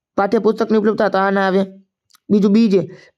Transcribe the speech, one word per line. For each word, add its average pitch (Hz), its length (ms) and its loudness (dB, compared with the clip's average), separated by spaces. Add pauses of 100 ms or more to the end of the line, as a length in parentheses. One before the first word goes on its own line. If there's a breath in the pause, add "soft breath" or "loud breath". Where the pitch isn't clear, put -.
(180)
પાઠ્યપુસ્તકની 214 600 0
ઉપલબ્ધતા, 208 320 0
તો 190 80 -2
આ 196 120 0
ના 196 180 0
આવે. 190 180 0 (640)
બીજું 196 220 2
બી 220 200 2
છે, 170 180 0 (280 loud breath)